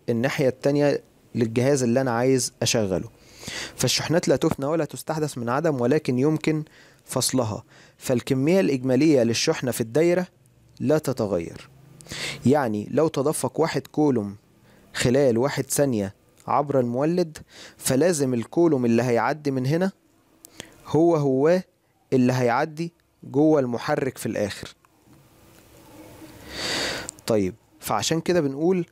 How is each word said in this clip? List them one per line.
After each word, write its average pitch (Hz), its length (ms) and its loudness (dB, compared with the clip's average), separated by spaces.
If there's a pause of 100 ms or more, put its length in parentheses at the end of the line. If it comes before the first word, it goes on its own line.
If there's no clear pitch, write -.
الناحية 127 380 0
التانية 143 560 0 (320)
للجهاز 120 480 2
اللي 120 180 2
أنا 131 100 -2
عايز 123 500 2
أشغله، 104 480 0 (640)
فالشحنات - 520 -2
لا 156 80 4
تفنى - 300 0
ولا 156 200 -2
تستحدث 151 520 -6
من 117 120 -6
عدم، 139 320 0
ولكن 131 380 0
يمكن 156 440 0 (420)
فصلها، 123 580 -2 (340)
فالكمية 135 640 0
الإجمالية 135 640 2
للشحنة 117 480 -2
في 120 100 -4
الدايرة 170 460 0 (520)
لا 135 180 2
تتغير. 98 720 -4 (760)
يعني 117 460 2
لو 147 160 2
تدفق 143 520 -2
واحد 156 280 -2
كولوم 117 480 0 (580)
خلال 127 440 2
واحد 139 260 -2
ثانية 110 500 -2 (340)
عبر 139 320 0
المولد، 151 580 0 (400)
فلازم 139 560 0
الكولوم 131 520 2
اللي 117 180 4
هيعدي 127 480 0
من 131 140 -2
هنا 175 260 0 (960)
هو 165 280 4
هو 147 460 2 (520)
اللي 127 200 4
هيعدي 147 600 -2 (300)
جوه 147 360 4
المحرك 127 580 -2
في - 80 -8
الآخر. 101 480 -6 (2500)
طيب، 101 260 2 (260)
فعشان 131 420 -2
كده 175 200 0
بنقول 160 500 0